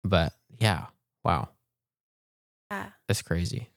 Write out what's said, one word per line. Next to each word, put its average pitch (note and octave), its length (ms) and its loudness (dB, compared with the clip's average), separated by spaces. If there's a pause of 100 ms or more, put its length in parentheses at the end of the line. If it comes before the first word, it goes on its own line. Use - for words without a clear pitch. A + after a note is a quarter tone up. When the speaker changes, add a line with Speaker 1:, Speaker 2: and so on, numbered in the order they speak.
Speaker 1:
But, F2 300 2 (260)
yeah. G#2 260 2 (380)
Wow. - 260 0 (1200)
Speaker 2:
Yeah. G3+ 160 -8 (200)
Speaker 1:
That's - 140 0
crazy. F2 560 -4